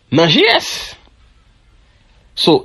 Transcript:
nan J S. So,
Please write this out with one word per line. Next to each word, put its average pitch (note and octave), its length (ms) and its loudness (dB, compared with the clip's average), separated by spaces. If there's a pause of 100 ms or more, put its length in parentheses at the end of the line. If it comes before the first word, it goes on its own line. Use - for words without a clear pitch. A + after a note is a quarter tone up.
(160)
nan D#3+ 160 2
J E4+ 240 2
S. - 180 -6 (1600)
So, - 340 0